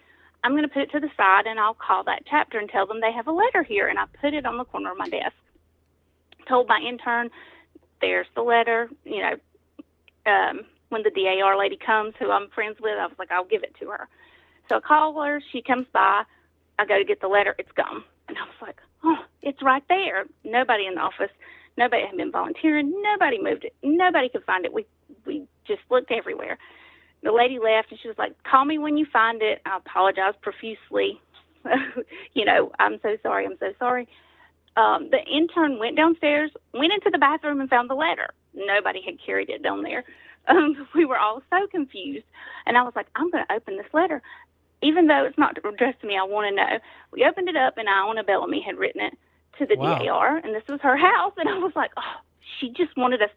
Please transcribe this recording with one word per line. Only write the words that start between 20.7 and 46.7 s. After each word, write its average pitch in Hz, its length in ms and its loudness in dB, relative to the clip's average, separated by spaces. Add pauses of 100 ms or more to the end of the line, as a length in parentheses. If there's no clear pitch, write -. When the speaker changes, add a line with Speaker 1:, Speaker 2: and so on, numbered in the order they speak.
Speaker 1:
in 190 100 -8
the 165 60 -6
office. 196 300 -4 (440)
Nobody 247 300 2
had 190 100 -12
been 180 160 -4
volunteering. 302 680 0
Nobody 403 400 0
moved - 240 -4
it. - 160 -12
Nobody 320 480 2
could 247 140 -8
find 185 200 -2
it. - 100 -6
We, 214 120 -6 (400)
we 285 220 -10 (180)
just 403 240 -4
looked 254 220 2
everywhere. - 460 -6 (680)
The 214 80 2
lady 247 260 4
left, 220 340 2
and 220 80 -18
she - 80 -14
was 220 100 -10
like, - 160 -4 (100)
"Call 269 220 6
me 311 120 0
when 294 200 -2
you 302 140 2
find 226 300 2
it." 214 240 0
I 190 120 -6
apologized 190 640 0
profusely. 202 800 -6 (440)
<laughs> - 60 -10 (640)
You 220 120 0
know, 190 340 4
"I'm 208 220 2
so 220 220 -2
sorry. 196 220 0
I'm 190 140 -10
so 196 200 -6
sorry." 247 280 -2 (680)
Um, 214 360 4
the - 140 4
intern 302 540 0
went 226 160 -4
downstairs, 302 560 2 (220)
went 294 200 0
into 403 180 0
the 349 80 0
bathroom, 294 420 2
and 269 80 -4
found 240 200 4
the 262 60 -2
letter. 320 340 -2 (260)
Nobody 190 500 -2
had 185 180 -10
carried 196 260 -4
it - 140 -8
down 196 200 -4
there. - 200 -6 (440)
Um, 294 440 4
<laughs> - 40 -18
we 320 100 6
were 254 140 0
all 214 300 0
so 392 180 2
confused. 277 580 -8 (400)
And 240 120 2
I 247 60 6
was 247 120 -6
like, 208 200 -6
"I'm 302 160 -2
gonna 277 180 -2
open 202 280 -6
this 202 160 -12
letter." 320 280 0 (600)
Even 311 260 4
though 285 160 4
it's 262 140 -4
not 294 280 2
addressed 208 360 -2
to 226 60 -10
me, 202 100 -2
I 190 60 0
wanna 202 280 -2
know. 196 280 0 (320)